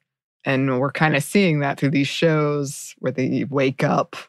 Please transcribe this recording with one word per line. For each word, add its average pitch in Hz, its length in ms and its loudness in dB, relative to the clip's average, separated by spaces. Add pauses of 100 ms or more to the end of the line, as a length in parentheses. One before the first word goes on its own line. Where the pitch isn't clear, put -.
(460)
And 131 340 0
we're 139 120 0
kinda 156 300 2
seeing 175 380 2
that 139 200 -2
through 139 120 2
these 143 160 2
shows 147 920 -2
where 127 120 -4
they 127 380 -2
wake 135 340 0
up - 320 0 (140)